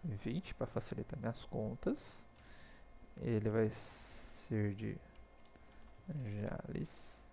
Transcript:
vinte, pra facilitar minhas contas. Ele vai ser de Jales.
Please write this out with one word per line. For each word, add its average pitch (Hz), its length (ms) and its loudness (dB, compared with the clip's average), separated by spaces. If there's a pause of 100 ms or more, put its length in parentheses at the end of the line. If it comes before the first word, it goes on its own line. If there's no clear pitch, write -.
vinte, 120 500 0
pra - 140 2
facilitar - 520 0
minhas - 260 0
contas. - 800 0 (880)
Ele 113 320 6
vai 110 220 8
ser - 1040 0
de 107 220 0 (1400)
Jales. - 800 -2 (120)